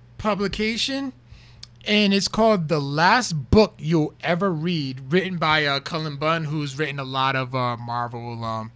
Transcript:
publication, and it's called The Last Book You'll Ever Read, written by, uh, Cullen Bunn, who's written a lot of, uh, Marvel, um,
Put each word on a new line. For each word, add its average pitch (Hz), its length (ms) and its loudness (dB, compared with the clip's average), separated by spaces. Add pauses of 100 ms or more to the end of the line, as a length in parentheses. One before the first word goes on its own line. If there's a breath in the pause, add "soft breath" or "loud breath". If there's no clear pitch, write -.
(180)
publication, 214 960 -2 (720 loud breath)
and 208 280 4
it's 196 140 2
called 214 400 2
The 156 120 2
Last 156 720 2
Book 208 280 6
You'll 151 340 0 (100)
Ever 175 300 0
Read, 147 600 -4
written 180 260 0
by, 156 260 2
uh, 139 160 0
Cullen 156 360 -6
Bunn, 160 280 0
who's 147 340 -4
written 143 200 -4
a 139 60 -6
lot 135 320 0
of, 127 180 -4
uh, 123 240 0
Marvel, 117 680 -6
um, 113 320 -6